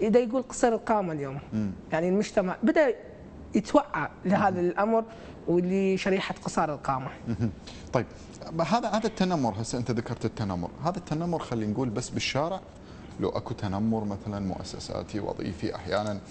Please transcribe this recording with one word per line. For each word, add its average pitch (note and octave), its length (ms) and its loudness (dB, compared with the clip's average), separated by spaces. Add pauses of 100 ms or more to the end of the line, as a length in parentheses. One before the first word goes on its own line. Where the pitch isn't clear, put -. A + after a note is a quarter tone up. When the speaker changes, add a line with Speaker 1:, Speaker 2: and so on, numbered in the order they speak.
Speaker 1:
إذا A3 200 6
يقول B3 220 0
قصر - 260 2
القامة G#3+ 440 2
اليوم. C#3+ 260 -4 (140)
Speaker 2:
مم. G#2+ 180 0 (220)
Speaker 1:
يعني E3 160 2
المجتمع F#3+ 540 2
بدأ D4 320 6 (600)
يتوعى F#3+ 540 2 (160)
لهذا F#3+ 360 4
Speaker 2:
مم. F3 80 4
Speaker 1:
الأمر A3 360 4 (440)
ولشريحة F#3+ 880 2 (100)
قصار D#3+ 300 0
القامة. C3+ 340 -2 (200)
Speaker 2:
مهم. A2 220 2 (420)
طيب، A#2 140 2 (540)
هذا، G#3+ 280 2
هذا G#3+ 180 0
التنمر، E3+ 540 2
هسه B2 180 -4
أنت A#2 120 -2
ذكرت A#2 340 -2
التنمر، F#2 460 -2 (140)
هذا F#3 120 0
التنمر E3 420 -2
خلينا A2 340 -2
نقول B2 160 0
بس A#2 220 -4
بالشارع، C#3+ 500 0 (600)
لو F#2+ 80 2
أكو - 260 -4
تنمر G#2+ 500 0
مثلا G2+ 420 -4
مؤسساتي - 720 -6
وظيفي - 560 -4
أحيانا G#2 420 -2 (120)